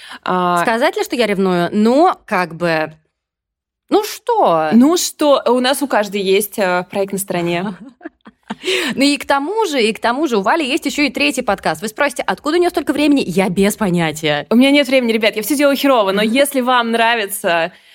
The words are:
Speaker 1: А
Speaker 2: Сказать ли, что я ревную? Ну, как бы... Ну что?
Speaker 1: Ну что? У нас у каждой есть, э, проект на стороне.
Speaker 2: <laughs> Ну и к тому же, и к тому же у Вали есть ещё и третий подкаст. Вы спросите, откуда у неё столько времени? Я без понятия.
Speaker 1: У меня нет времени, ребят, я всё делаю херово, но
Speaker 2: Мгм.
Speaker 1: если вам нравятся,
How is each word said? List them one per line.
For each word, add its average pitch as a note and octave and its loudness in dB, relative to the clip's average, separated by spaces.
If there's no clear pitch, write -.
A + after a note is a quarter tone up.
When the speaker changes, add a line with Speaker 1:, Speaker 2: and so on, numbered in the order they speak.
Speaker 1:
А F3+ 0
Speaker 2:
Сказать A#3+ 0
ли, G#4 -2
что - -8
я A#3 0
ревную? F#3 0
Ну, B3 4
как F3+ -4
бы... D#3 -2
Ну G4+ 2
что? G3+ 0
Speaker 1:
Ну C4+ 6
что? - 0
У B3 2
нас C4 -2
у C#4+ -4
каждой G#3 -2
есть, F#3+ 0
э, F3+ 0
проект G3 -4
на G3 -4
стороне. F3 -4
Speaker 2:
<laughs> G#3 -20
Ну A#3 -2
и C#4+ 2
к - -10
тому D#4+ -2
же, D4 -2
и A3 0
к - -12
тому B3+ -2
же A#3 0
у G3 0
Вали C#4+ 0
есть C#4 -4
ещё C#4+ -2
и C#4 0
третий C#4+ -4
подкаст. F3+ -4
Вы G#3+ -8
спросите, C#4+ -2
откуда C#4+ -2
у - 2
неё F4 2
столько F4 -4
времени? D4 2
Я F#3 0
без G3 0
понятия. D#3 -2
Speaker 1:
У A3 2
меня C4+ 6
нет C#4+ 4
времени, B3 2
ребят, A3 0
я G#3+ -6
всё D4 -2
делаю C#4 2
херово, A#3 2
но G3+ 0
Speaker 2:
Мгм. A3 0
Speaker 1:
если C#4 0
вам A#3+ 0
нравятся, G3+ 0